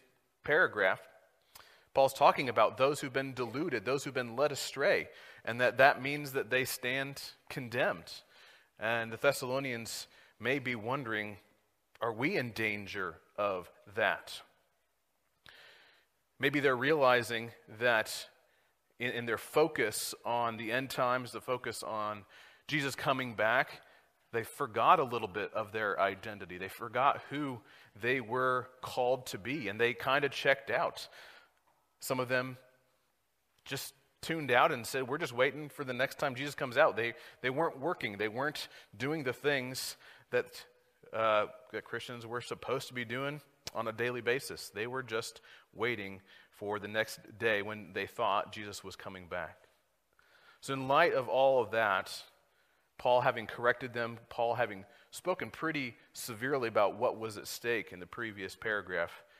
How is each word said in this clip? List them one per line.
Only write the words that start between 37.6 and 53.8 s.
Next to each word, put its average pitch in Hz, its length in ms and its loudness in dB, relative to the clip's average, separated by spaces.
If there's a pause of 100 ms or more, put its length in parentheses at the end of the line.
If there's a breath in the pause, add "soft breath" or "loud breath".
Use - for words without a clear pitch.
working. 131 400 -4
They 107 80 0
weren't 131 400 -4 (280 loud breath)
doing 143 280 -2
the 123 100 0
things 131 640 -2 (320 loud breath)
that, - 360 -2 (460)
uh, 107 360 4 (240)
that 107 140 -6
Christians 117 420 -10
were 117 140 -6
supposed - 480 -4
to 127 40 -16
be 123 120 -4
doing 139 360 -4 (320)
on 113 140 -2
a 110 40 -4
daily 120 300 -2
basis. 117 480 -2
They 104 160 -6
were 127 160 -6
just 113 400 -6 (320 loud breath)
waiting 101 480 -4 (300 loud breath)
for 104 260 -4
the 101 100 -6
next 110 520 -4
day 110 240 4
when 104 300 -8
they 98 120 -2
thought 101 460 0
Jesus 104 320 -10
was 92 120 -12
coming 92 320 -14
back. 82 300 -8 (1040 soft breath)
So 139 120 -6
in 135 140 -4
light 151 260 6
of 127 160 0
all 131 320 6
of 104 100 0
that, 104 520 2 (760)
Paul 123 220 4
having 117 260 0
corrected 123 460 0